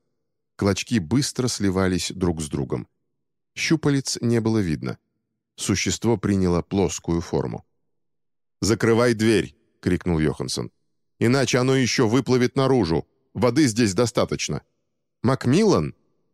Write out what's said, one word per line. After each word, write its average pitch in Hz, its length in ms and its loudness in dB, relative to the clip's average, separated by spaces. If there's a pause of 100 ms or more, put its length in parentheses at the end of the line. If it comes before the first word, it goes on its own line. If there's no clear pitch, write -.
(560)
Клочки 101 440 0
быстро 123 480 -2
сливались 92 640 -2
друг 87 300 -2
с 73 80 -8
другом. 69 380 -6 (680)
Щупалец 147 680 0
не 117 200 2
было 110 180 0
видно. 65 380 -4 (580)
Существо 104 600 -2
приняло 92 440 0
плоскую 85 600 -2
форму. 67 440 -6 (960)
«Закрывай 113 520 2
дверь!» — 110 420 2 (260)
крикнул 87 380 0
Йоханссон. 65 520 -4 (480)
«Иначе 123 400 2
оно 131 160 2
еще 127 320 0
выплывет 123 480 2
наружу! 123 520 0 (260)
Воды 123 340 2
здесь 107 260 0
достаточно!» 90 680 -2 (640)
«Макмиллан!» 127 720 2 (380)